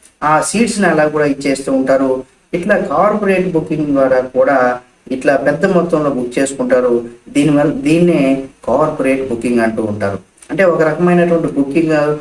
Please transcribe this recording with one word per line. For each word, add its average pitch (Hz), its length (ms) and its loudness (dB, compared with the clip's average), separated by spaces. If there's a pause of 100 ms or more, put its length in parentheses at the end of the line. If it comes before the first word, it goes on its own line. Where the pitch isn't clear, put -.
(240)
ఆ 151 180 2
సీట్స్ని 202 460 0
అలా 156 200 2
కూడా 151 180 0
ఇచ్చేస్తూ 139 460 -2
ఉంటారు. 131 520 0 (300)
ఇట్లా 180 240 0
కార్పొరేట్ 190 760 0
బుకింగ్ 156 340 -2
ద్వారా 135 340 2
కూడా 127 600 0 (320)
ఇట్లా 139 240 0
పెద్ద 143 300 0
మొత్తంలో 160 440 0
బుక్ 123 300 -4
చేసుకుంటారు. 127 680 0 (240)
దీనివల్ల, 147 420 2
దీన్నే 139 720 2 (240)
కార్పొరేట్ 135 600 0
బుకింగ్ 120 300 -2
అంటూ 110 240 -2
ఉంటారు. 101 360 -4 (320)
అంటే 190 120 0
ఒక 165 180 2
రకమైనటువంటి 170 640 2
బుకింగ్ 151 720 0